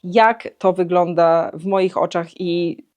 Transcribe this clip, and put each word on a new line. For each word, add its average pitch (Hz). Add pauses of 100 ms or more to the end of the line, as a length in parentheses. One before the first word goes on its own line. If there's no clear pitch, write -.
jak 220 (100)
to 190
wygląda 170
w 160
moich 190
oczach 170
i 175 (180)